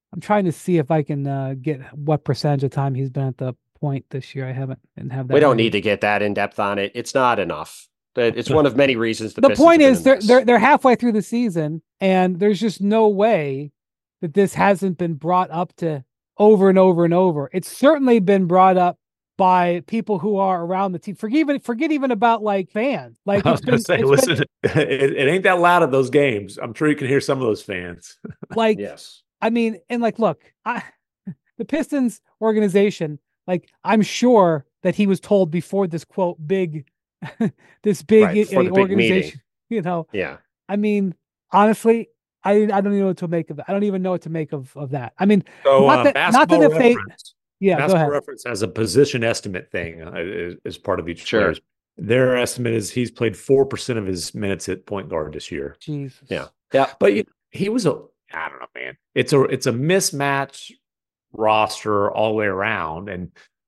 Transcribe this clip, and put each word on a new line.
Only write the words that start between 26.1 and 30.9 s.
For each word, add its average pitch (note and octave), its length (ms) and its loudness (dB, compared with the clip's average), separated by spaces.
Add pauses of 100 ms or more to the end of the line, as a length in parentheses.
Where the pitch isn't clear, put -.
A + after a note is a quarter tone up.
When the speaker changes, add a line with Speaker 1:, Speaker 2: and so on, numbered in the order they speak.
Speaker 3:
I'm A#2 160 -12
sure D3+ 160 -2
you D3 80 0
can C3+ 120 -6
hear C3+ 120 0
some C#3 180 -2
of B2+ 80 -4
those G#2 160 -2
fans. F2+ 540 -12 (180)
<laughs> - 220 -18
Speaker 1:
Like, A3 220 0
Speaker 2:
Yes. - 440 -16 (200)
Speaker 1:
I A3+ 80 -2
mean, A3+ 280 -2 (120)
and, A#3+ 100 -4
like, A3+ 180 -4
look, F#3+ 240 -2 (220)
I, A3+ 180 -6 (380)